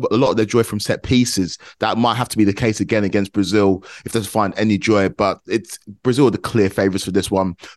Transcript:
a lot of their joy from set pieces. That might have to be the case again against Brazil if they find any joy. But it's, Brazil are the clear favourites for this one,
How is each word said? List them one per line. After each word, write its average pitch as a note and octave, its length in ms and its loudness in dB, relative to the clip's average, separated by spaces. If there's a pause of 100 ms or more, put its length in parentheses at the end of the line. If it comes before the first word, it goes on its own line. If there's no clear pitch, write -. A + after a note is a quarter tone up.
(100)
a A2 80 2
lot C3 120 4
of F2+ 60 -2
their A2 80 2
joy A#2 180 2
from G#2 160 -6
set - 240 -4
pieces. A#2+ 540 0 (220)
That G#2+ 180 -2
might A#2 200 2
have B2 120 -2
to - 80 -10
be A2 80 4
the G2 80 4
case A2 280 -2
again G#2 240 0
against G2 280 -2
Brazil G2 500 2 (220)
if - 80 -12
they A2+ 100 0
find G2+ 360 -2
any G#2+ 180 2
joy. G2 320 2
But F#2+ 380 -2
it's, G#2 320 -6 (240)
Brazil B2+ 240 4
are A2+ 60 4
the G#2+ 40 -2
clear G#2 320 0
favourites F#2+ 380 -2
for F#2 60 -6
this F#2+ 180 0
one, F#2+ 260 -2 (200)